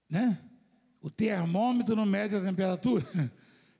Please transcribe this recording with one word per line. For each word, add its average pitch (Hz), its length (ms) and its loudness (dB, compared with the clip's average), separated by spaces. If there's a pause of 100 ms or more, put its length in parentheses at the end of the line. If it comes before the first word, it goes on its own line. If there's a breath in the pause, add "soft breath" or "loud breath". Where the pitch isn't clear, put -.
Né? 202 320 0 (600)
O 151 100 -10
termômetro 214 840 0
não 214 100 2
mede 202 300 0
a 202 40 -2
temperatura. 185 680 0
<laughs> - 360 -4 (380 loud breath)